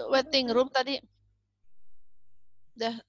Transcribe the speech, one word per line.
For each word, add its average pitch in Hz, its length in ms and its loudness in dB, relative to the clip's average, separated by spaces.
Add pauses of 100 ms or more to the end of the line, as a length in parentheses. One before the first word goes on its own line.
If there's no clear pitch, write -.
waiting 262 440 4
room 254 160 6
tadi. 262 320 0 (1800)
Udah. 226 200 -2 (140)